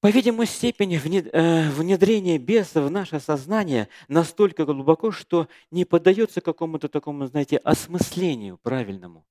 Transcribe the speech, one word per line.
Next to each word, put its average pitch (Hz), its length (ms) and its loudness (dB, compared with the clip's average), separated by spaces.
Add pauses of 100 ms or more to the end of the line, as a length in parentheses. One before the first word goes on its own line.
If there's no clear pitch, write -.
По-видимому, 226 440 4
степень 202 540 -2
внед-, 165 340 -2
э, 165 380 4
внедрения 180 640 2
беса 165 440 0
в 143 100 0
наше 175 280 -4
сознание 143 720 -2 (180)
настолько 160 580 2
глубоко, 147 460 0
что 170 360 -2 (240)
не 175 120 -2
поддаётся 185 580 2
какому-то 160 480 -6
такому, 143 360 -6
знаете, 139 320 -2
осмыслению 139 1000 -2
правильному. 98 720 -8